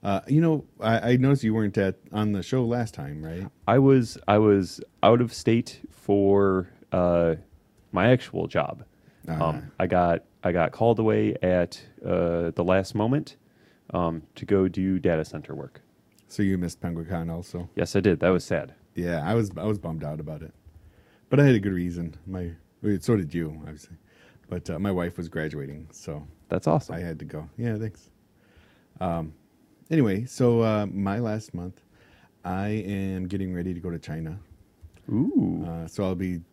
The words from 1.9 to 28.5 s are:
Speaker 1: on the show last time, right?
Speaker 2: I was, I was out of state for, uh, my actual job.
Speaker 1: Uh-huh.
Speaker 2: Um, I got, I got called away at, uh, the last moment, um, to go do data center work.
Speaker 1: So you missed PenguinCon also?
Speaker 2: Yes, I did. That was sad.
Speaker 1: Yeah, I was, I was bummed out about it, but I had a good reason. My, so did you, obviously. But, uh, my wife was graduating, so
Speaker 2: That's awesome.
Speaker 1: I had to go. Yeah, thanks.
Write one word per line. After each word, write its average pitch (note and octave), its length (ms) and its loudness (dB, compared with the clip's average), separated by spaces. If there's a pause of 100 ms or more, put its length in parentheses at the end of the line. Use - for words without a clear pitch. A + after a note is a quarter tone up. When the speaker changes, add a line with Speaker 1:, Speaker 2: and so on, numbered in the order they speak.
Speaker 1:
on G#2+ 200 0
the F#2+ 120 -2
show C3 220 -2
last A#2 280 -2
time, D2 300 -10
right? E2+ 240 -8 (200)
Speaker 2:
I A#2+ 120 6
was, C3+ 380 6 (100)
I G#2 120 6
was G2+ 420 4 (220)
out A#2+ 180 8
of A#2 120 -2
state - 460 0 (120)
for, G2 800 4 (220)
uh, F2 440 4 (560)
my F#2+ 200 4
actual F#2 360 0
job. - 360 -4 (440)
Speaker 1:
Uh-huh. D#2+ 160 -2
Speaker 2:
Um, - 360 -2
I F#2 80 2
got, F2 360 2 (200)
I F2+ 80 0
got E2+ 200 2
called A2+ 280 2
away G#2+ 420 2
at, F2+ 400 0 (220)
uh, E2+ 480 0
the F2 120 -2
last F#2+ 320 0
moment, A#2+ 420 -2 (560)
um, E2 300 -2 (120)
to - 100 -12
go F#2+ 220 4
do F#2 320 -2
data D#2+ 240 2
center D2+ 320 -12
work. C#2 260 -14 (460)
Speaker 1:
So - 160 -4
you F#2+ 140 2
missed F2 240 -6
PenguinCon E2 500 -6
also? F2 440 -10
Speaker 2:
Yes, F2 200 -4
I G2+ 40 4
did. F2+ 220 4
That F2 80 4
was F#2 140 2
sad. D2+ 300 -6 (220)
Speaker 1:
Yeah, F2 320 -4
I G#2 80 0
was, A2 220 0
I D#2 80 -8
was G#2+ 120 -2
bummed E2 260 -8
out D2+ 160 -8
about D2+ 220 -12
it, D#2 120 -16 (760)
but C3+ 100 4
I C#3+ 60 8
had C3 100 8
a G#2+ 40 2
good G2 140 -2
reason. F2 420 -6 (100)
My, F2+ 260 -8 (480)
so A#2 160 0
did E2 180 -2
you, D#2+ 280 -4
obviously. D2+ 360 -18 (520)
But, F2+ 200 -8
uh, E2 100 -4
my G2+ 120 0
wife F2 260 -2
was E2 120 -8
graduating, D2+ 600 -8
so D2+ 340 -12 (240)
Speaker 2:
That's - 180 -2
awesome. D#3 280 0
Speaker 1:
I E2+ 40 -8
had E2+ 200 -8
to D#2 60 -14
go. D2+ 220 -12 (100)
Yeah, A2+ 200 -4
thanks. A2 320 -10 (920)